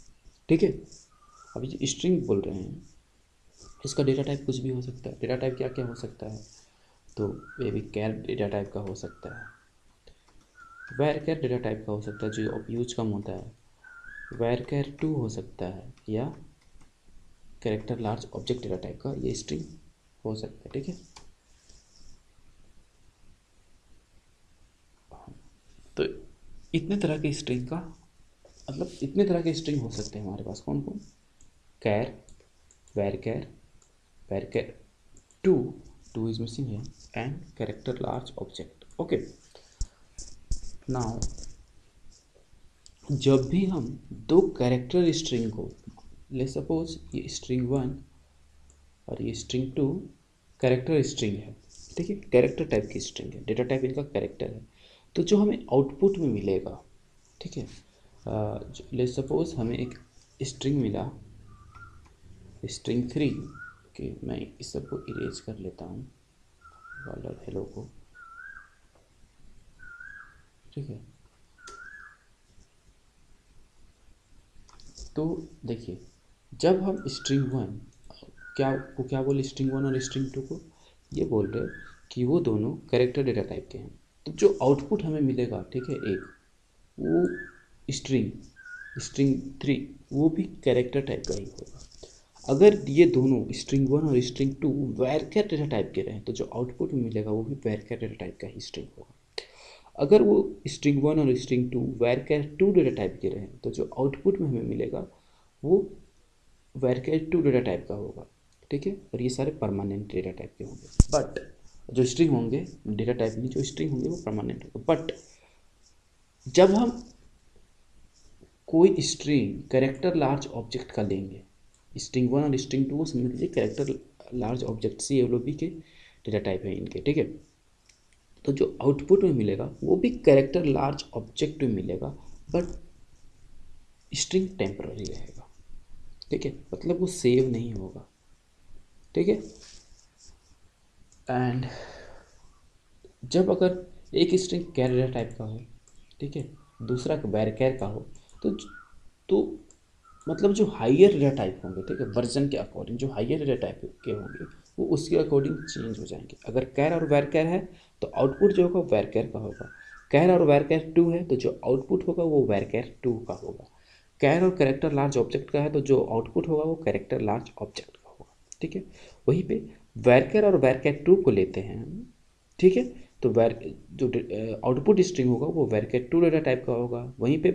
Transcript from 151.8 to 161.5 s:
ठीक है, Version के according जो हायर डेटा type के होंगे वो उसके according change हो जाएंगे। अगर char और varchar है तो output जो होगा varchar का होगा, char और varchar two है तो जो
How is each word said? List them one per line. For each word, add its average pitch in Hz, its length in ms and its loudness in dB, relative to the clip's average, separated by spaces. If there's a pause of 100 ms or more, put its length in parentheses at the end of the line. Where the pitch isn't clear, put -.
ठीक - 180 -6
है, 120 80 -4
Version 120 420 0
के 139 80 -2
according - 400 -8
जो 135 100 -2
हायर 123 320 -2
डेटा 139 220 0
type - 200 -6 (240)
के 120 60 -4
होंगे 104 340 -8 (340)
वो 135 80 0
उसके 165 280 0
according 143 480 4
change 113 360 -8
हो - 60 -10
जाएंगे। - 400 -14
अगर 127 220 0 (120)
char 151 120 4
और 160 180 0
varchar 147 360 4
है 175 140 0 (420)
तो - 60 -2
output 165 460 4
जो 180 140 6
होगा 175 220 0
varchar 107 420 2
का 110 80 -8
होगा, 104 300 -10 (420)
char 160 200 8
और 175 160 6
varchar 156 480 4
two 170 160 8
है 175 160 0
तो 135 80 2
जो - 300 0